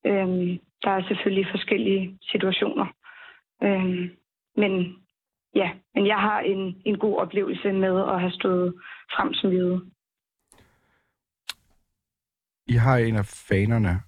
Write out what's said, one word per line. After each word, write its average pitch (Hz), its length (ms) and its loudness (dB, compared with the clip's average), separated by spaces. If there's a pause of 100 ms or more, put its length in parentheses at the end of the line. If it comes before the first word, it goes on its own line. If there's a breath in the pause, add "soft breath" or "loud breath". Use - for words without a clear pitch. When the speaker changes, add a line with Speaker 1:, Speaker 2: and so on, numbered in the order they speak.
Speaker 1:
Øhm, 180 540 0 (240)
der 202 80 0
er 185 160 0
selvfølgelig 196 440 -2
forskellige 196 720 0
situationer. 190 640 -2 (800 loud breath)
Øhm, 185 460 0 (480)
men 190 380 0 (600)
ja, 180 160 2 (240)
men 202 120 4
jeg 214 100 2
har 208 220 0
en, 190 460 -4
en 208 120 0
god 196 200 0
oplevelse 190 540 -2
med 190 280 2
at 190 200 0
have 180 120 0
stået 180 420 0 (420 loud breath)
frem - 180 0
som 190 180 0
jøde. 180 300 0 (2750 soft breath)
Speaker 2:
I 120 60 0
har 120 240 4
en 113 180 2
af 101 100 0
fanerne 101 840 0